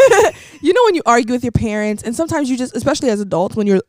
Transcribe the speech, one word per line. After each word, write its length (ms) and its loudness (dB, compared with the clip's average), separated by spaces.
You 100 2
know 120 2
when 80 2
you 140 -2
argue 260 2
with 100 -4
your 80 -4
parents, 520 -4
and 120 -6
sometimes 320 -2
you 80 -2
just, 200 -8
especially 340 -2
as 100 -2
adults, 360 -4
when 100 -2
you're, 240 2